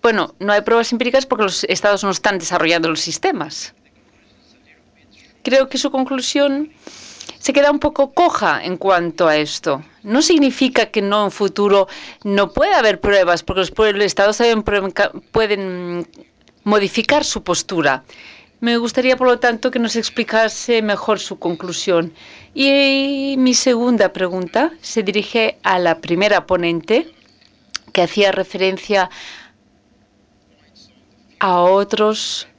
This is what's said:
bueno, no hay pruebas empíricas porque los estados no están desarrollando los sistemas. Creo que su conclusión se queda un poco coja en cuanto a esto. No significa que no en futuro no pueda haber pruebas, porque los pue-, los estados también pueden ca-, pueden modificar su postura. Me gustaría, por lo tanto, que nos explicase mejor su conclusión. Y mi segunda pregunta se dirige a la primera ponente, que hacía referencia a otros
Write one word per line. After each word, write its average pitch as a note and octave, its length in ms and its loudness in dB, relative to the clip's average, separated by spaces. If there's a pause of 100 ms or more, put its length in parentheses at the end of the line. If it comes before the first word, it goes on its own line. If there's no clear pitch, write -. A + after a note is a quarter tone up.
bueno, G#3+ 380 0
no G3+ 120 -2
hay G#3 100 4
pruebas A3+ 300 2
empíricas B3 340 0
porque A3 200 0
los - 180 -4
estados G3 400 0
no G3 60 0
están G3 280 -2
desarrollando E3 520 0
los D#3 100 -4
sistemas. - 720 -6 (1700)
Creo C4 280 2
que C4+ 80 -6
su C#4 120 -2
conclusión C#4 840 -2 (640)
se - 140 -4
queda C#4+ 180 4
un C#4+ 80 0
poco C#4+ 340 -2
coja F3+ 480 2
en F3+ 140 -6
cuanto F3 520 0
a D3+ 100 4
esto. D3 460 -4 (200)
No A3+ 180 0
significa C4+ 680 2
que G#3+ 140 -2
no G#3 220 0
en G3 80 -2
futuro G3+ 560 2 (380)
no G3+ 260 0
pueda F4 280 2
haber G#3+ 200 2
pruebas, F#3 420 2
porque F#3+ 200 -4
los D#3+ 120 -4
pue-, G#3+ 200 2
los G3+ 100 0
estados G3+ 340 0
también A#3 260 2
pueden G3 280 -2
ca-, - 200 -2 (200)
pueden F#3 760 -4 (580)
modificar G#3+ 580 0
su - 180 -6
postura. D#3+ 640 -2 (560)
Me A#3 180 0
gustaría, B3 380 0
por B3+ 120 0
lo A#3+ 100 4
tanto, A#3+ 320 0
que B3 80 -4
nos A#3 180 -2
explicase A3+ 880 -2
mejor G#3 380 -2
su - 180 -10
conclusión. E3+ 720 -2 (440)
Y C#4 840 0
mi B3+ 160 4
segunda A#3+ 580 2
pregunta F#3 600 -2 (100)
se - 220 -4
dirige G#3+ 580 -2
a F#3+ 160 2
la E3 220 2
primera F#3 480 0
ponente, F3 680 0 (800)
que - 80 2
hacía G3+ 300 2
referencia F#3+ 800 -2 (2250)
a F3+ 240 2
otros G3+ 880 0 (120)